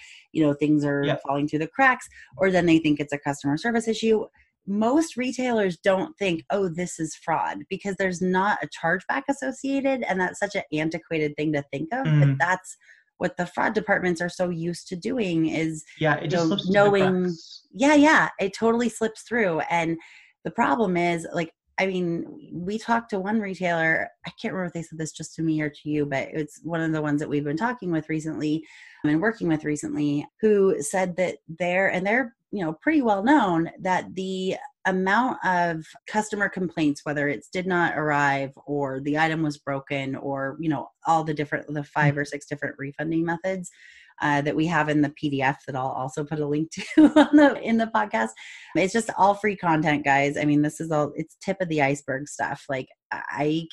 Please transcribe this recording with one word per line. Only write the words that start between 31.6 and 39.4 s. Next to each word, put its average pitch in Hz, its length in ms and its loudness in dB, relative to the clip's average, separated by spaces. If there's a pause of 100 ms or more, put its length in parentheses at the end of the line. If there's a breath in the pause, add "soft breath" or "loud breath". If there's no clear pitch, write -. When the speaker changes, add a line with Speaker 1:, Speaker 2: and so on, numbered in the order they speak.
Speaker 1:
and 185 140 -2
they're, 233 300 -2 (160)
you 202 120 -6
know, 156 100 -4
pretty 302 280 2
well 208 220 2
known, 196 480 4 (100)
that 185 320 -2
the 185 420 -4 (300)
amount 190 580 2
of 175 400 0 (240)
customer 214 400 -2
complaints, 156 560 -2
whether 147 240 -2
it's 131 220 -6
did 180 160 -4
not 175 320 0
arrive 143 540 0 (160)
or 139 320 -4
the 143 180 -2
item 160 240 2